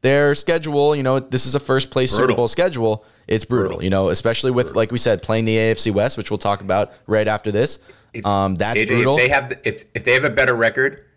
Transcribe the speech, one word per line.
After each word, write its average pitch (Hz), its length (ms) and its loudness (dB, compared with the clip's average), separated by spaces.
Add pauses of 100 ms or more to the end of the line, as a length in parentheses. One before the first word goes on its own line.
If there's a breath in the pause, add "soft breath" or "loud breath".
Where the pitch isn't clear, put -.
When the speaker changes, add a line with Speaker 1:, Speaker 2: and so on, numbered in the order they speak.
Speaker 1:
their 143 320 2
schedule, 151 600 0
you 143 60 -4
know, 131 180 2
this 127 280 -4
is 127 80 -4
a 139 40 0
first 131 300 -2
place 131 220 0
Super 107 160 2
Speaker 2:
Brutal. 117 80 2
Speaker 1:
Bowl 120 120 4
schedule. 117 580 0 (220 soft breath)
It's 107 180 -2
brutal, 110 240 0
Speaker 2:
Brutal. 87 140 -6
Speaker 1:
you 92 60 0
know, 95 200 2
especially 117 420 0
with, 123 160 0
Speaker 2:
Brutal. - 140 -2
Speaker 1:
like 110 100 -2
we 120 80 -4
said, 110 240 0
playing 110 220 0
the 110 120 2
A 110 140 2
F 110 80 0
C 113 120 0
West, 101 260 0
which 104 120 -8
we'll 107 80 -4
talk 101 240 -2
about 98 300 -2 (160 loud breath)
right 107 200 2
after 107 240 -4
this. 107 280 -2 (340 soft breath)
Speaker 2:
If, 107 120 -8
Speaker 1:
Um, 98 300 2
that's 104 260 -2
Speaker 2:
A 110 40 0
J, 120 100 -2
Speaker 1:
brutal. 123 220 2
Speaker 2:
if 123 60 4
they 127 60 2
have 135 200 0
the, - 180 -8
if, - 180 -8 (100)
if 104 80 -8
they 123 100 2
have 131 120 2
a 143 40 2
better 127 260 0
record 117 480 0 (140)